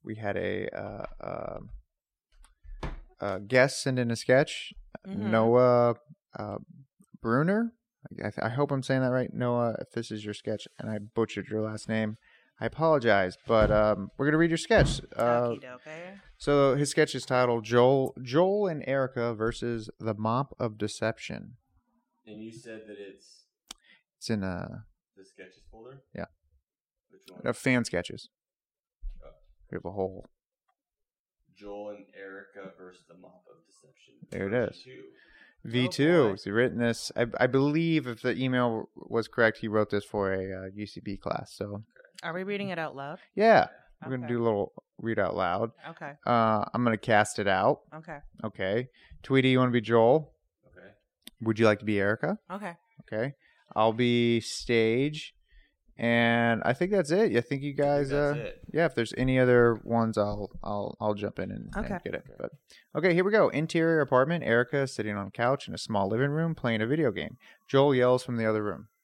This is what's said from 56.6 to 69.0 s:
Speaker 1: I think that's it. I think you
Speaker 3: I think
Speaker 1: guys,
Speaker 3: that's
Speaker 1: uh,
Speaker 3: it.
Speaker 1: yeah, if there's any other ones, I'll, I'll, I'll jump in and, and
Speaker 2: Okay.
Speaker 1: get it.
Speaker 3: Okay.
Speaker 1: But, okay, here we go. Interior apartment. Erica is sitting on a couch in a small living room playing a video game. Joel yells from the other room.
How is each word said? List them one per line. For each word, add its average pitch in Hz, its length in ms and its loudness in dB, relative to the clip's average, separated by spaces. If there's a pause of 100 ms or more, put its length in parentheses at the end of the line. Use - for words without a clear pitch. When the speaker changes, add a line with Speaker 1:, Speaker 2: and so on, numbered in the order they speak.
Speaker 1:
I 123 80 2
think 180 180 -2
that's 180 180 0
it. 180 280 2
I - 20 6
think 135 240 -4
you 143 60 -4
Speaker 3:
I - 20 -8
think 139 60 -8
Speaker 1:
guys, 143 320 0
Speaker 3:
that's 143 280 0
Speaker 1:
uh, 120 100 -6
Speaker 3:
it. - 140 -14 (120)
Speaker 1:
yeah, 160 120 2
if 151 100 -2
there's 113 220 -2
any 131 220 2
other 123 460 6
ones, 113 320 0
I'll, 104 340 -2 (100)
I'll, 101 380 -6
I'll 107 140 -2
jump 101 260 -6
in 95 120 -6
and, - 220 -12
and 202 120 -6
Speaker 2:
Okay. 185 180 -6
Speaker 1:
get 190 120 -8
it. - 120 -8
Speaker 3:
Okay. - 100 -20
Speaker 1:
But, - 140 -8 (460)
okay, 170 160 2
here 180 100 4
we 202 80 2
go. 202 160 6
Interior 160 540 2
apartment. 135 420 2
Erica 120 380 2
is 131 120 -2
sitting 107 220 -4
on 101 120 -6
a 101 40 -12
couch 123 380 -2
in 95 40 -10
a 90 40 -10
small 101 320 -2
living 127 220 0
room 160 220 -2
playing 113 280 -2
a 110 40 2
video 139 280 2
game. 80 240 -8 (320)
Joel 139 260 4
yells 123 300 4
from 123 100 -6
the 113 100 -2
other 107 160 2
room. 98 280 -6 (140)